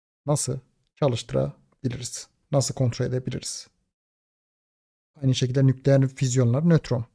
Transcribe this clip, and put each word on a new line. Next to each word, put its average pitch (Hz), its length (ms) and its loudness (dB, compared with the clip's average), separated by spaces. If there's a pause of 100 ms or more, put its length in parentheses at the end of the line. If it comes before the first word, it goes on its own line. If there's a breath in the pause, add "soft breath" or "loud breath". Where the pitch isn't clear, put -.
(260)
nasıl 135 340 -2 (360)
çalıştırabiliriz? 131 1300 -4 (240)
Nasıl 139 240 0
kontrol 123 300 -2
edebiliriz? - 600 -8 (1500)
Aynı 135 140 2
şekilde 131 320 2
nükleer 135 400 4
füzyonlar 131 640 0
nötron. 131 460 2